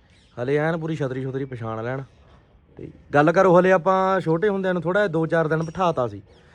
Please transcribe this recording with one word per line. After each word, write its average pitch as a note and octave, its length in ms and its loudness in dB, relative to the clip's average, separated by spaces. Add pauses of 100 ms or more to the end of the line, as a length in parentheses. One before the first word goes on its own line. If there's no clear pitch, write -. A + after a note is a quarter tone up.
(420)
ਹਲੇ C#3 140 -2
ਐਨ D#3+ 220 -2
ਪੂਰੀ D#3+ 180 -6
ਛਤਰੀ C3 260 -6
ਛੁਤਰੀ C3+ 220 -6
ਪਛਾਣ A2+ 400 -8
ਲੈਣ। C3 180 -6 (760)
ਤੇ - 140 -16 (240)
ਗੱਲ D3+ 180 6
ਕਰੋ, F3+ 280 6
ਹਲੇ F#3 120 4
ਆਪਾਂ F#3+ 480 2
ਛੋਟੇ E3 280 0
ਹੁੰਦਿਆਂ F#3+ 260 -2
ਨੂੰ F3 80 -4
ਥੋੜ੍ਹਾ F#3 200 0
ਜਿਹਾ G3+ 60 0
ਦੋ E3 180 -2
ਚਾਰ E3 220 0
ਦਿਨ D#3+ 140 0
ਬਿਠਾਤਾ D#3+ 460 -2
ਸੀ, G2+ 140 -14 (320)